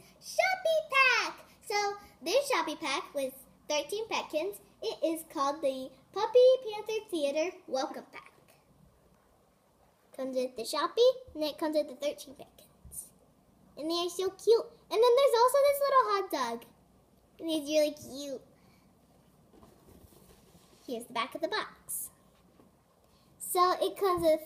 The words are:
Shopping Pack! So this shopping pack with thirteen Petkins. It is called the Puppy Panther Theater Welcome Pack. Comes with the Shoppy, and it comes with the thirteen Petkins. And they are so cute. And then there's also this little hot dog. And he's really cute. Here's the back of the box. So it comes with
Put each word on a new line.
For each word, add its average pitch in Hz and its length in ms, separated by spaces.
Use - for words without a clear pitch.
Shopping 698 720
Pack! 480 480
So 415 80
this 466 260
shopping 330 280
pack 294 360
with 269 200
thirteen 302 380
Petkins. 320 500
It 427 220
is 320 300
called 294 280
the 262 280
Puppy 427 260
Panther 427 460
Theater 311 460
Welcome 262 440
Pack. - 200
Comes 262 200
with 254 200
the 226 100
Shoppy, 311 360
and 302 80
it 294 140
comes 311 180
with 294 120
the 262 80
thirteen 269 400
Petkins. - 680
And 302 120
they 339 60
are 349 140
so 370 200
cute. 415 360
And 392 140
then 480 120
there's 494 260
also 508 160
this 571 140
little 539 240
hot 392 260
dog. 240 340
And 330 100
he's 302 200
really 302 220
cute. 269 500
Here's 233 180
the - 80
back 247 220
of 294 60
the 330 60
box. - 640
So 359 420
it 381 160
comes 349 260
with 311 220